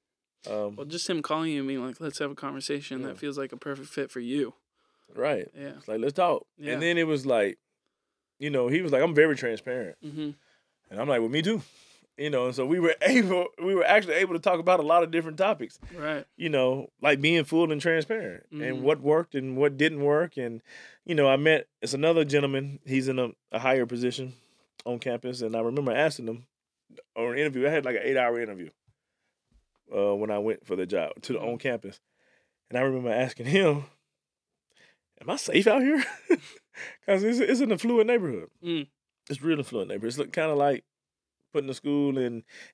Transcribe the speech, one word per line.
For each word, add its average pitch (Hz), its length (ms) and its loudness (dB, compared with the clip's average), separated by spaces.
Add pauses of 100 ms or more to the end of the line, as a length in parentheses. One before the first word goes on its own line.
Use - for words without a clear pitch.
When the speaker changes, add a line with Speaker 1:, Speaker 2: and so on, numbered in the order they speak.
(500)
Speaker 1:
Um, 104 240 -4
Speaker 2:
Well, 143 120 -12
just 165 220 -8
him 165 140 -2
calling 160 300 -2
you 143 80 -2
and 135 80 -4
being 131 180 -4
like, 131 140 -12
"Let's 151 180 -8
have 143 140 -4
a - 20 -12
conversation," 135 680 -8
Speaker 1:
Yeah. 135 80 -8
Speaker 2:
that 131 100 -12
feels 143 200 -8
like 135 140 -6
a 127 40 -14
perfect 139 340 -12
fit 139 200 -6
for - 80 -10
you. 123 360 -4 (600)
Speaker 1:
Right. 123 420 -2
Speaker 2:
Yeah. 139 220 -14
Speaker 1:
It's - 80 -20
like, 110 140 -4
"Let's 143 140 -2
talk." 175 340 0 (100)
Speaker 2:
Yeah. 147 140 -8
Speaker 1:
And 135 100 -4
then 170 160 2
it 165 80 2
was 143 180 -2
like, 110 340 2 (840)
you 147 100 -6
know, 131 160 2
he 156 160 0
was 165 80 -2
like, 135 140 4
"I'm 165 100 0
very 151 220 6
transparent." 120 680 -6
Speaker 2:
Mm-hmm. 151 260 -8 (600)
Speaker 1:
And 98 100 -8
I'm 131 80 -2
like, 127 120 2
"Well, 113 80 0
me 151 140 0
too." 196 200 0 (560)
You 147 120 -4
know, 127 160 0
and 127 100 -4
so 131 100 -2
we 175 140 0
were 165 180 4
<laughs> - 40 -2
able, 185 440 4 (160)
we 190 140 0
were 170 80 4
actually 190 300 4
able 185 200 0
to 165 60 -2
talk 180 180 2
about 175 220 4
a - 20 -2
lot 165 220 4
of 165 80 -6
different 160 260 -4
topics. 180 400 -2 (180)
Speaker 2:
Right. 151 280 -6 (120)
Speaker 1:
You 170 120 -4
know, 131 400 2 (120)
like 139 200 4
being 160 240 4
full 160 260 2
and 151 100 -2
transparent 160 640 -2 (100)
Speaker 2:
Mm-hmm. 147 120 -8
Speaker 1:
and 127 180 -4
what 143 180 2
worked 151 360 0
and 131 200 -6
what 139 200 2
didn't 151 260 0
work. 147 360 0
And, 117 220 -8 (460)
you 170 80 -4
know, 143 140 6
I 135 80 6
met, 151 320 4 (120)
it's 117 140 -6
another 160 300 4
gentleman, 139 600 -2
he's 131 220 0
in 131 140 0
a, 120 80 0 (240)
a 110 80 -2
higher 131 260 2
position 123 460 -6 (520)
on 120 140 -6
campus. 123 420 -6
And 113 140 -4
I 113 60 0
remember 127 320 -2
asking 139 340 0
him 117 200 -10 (680)
on 117 200 -4
an 135 40 -4
interview, 135 300 0
I - 20 2
had, 151 140 0
like, 127 100 -2
an 101 80 -2
eight-hour 123 380 2
interview, 95 300 -10 (1200)
uh, 101 200 2
when 107 160 -2
I 104 80 -2
went 107 280 -4
for 92 100 -4
the 92 100 -2
job 90 260 -2 (100)
to - 120 -8
the 104 40 -2
Speaker 2:
Mm-hmm. 110 100 -6
Speaker 1:
on 117 100 -6
campus. 117 420 -6 (720)
And 123 80 -2
I 127 40 2
remember 127 280 -2
asking 120 360 -2
him, 151 380 2 (1400)
"Am 147 100 -8
I 262 60 -2
safe 196 300 4
out 247 160 6
here?" 277 200 4 (280)
<laughs> 339 80 4 (680)
'Cause 196 160 4
it's, 233 160 2
it's 262 220 4
an 233 120 2
affluent 226 340 4
neighborhood. 160 420 0 (160)
Speaker 2:
Mm. 165 220 -4 (420)
Speaker 1:
It's 143 140 -6
real 156 180 0
affluent 104 300 -4
neighborhood. 110 280 -6
It's - 160 -4
kinda 156 200 0
like 143 300 2 (680)
putting 139 160 -2
a 131 60 -6
school 143 420 0
in, 120 260 -2 (320)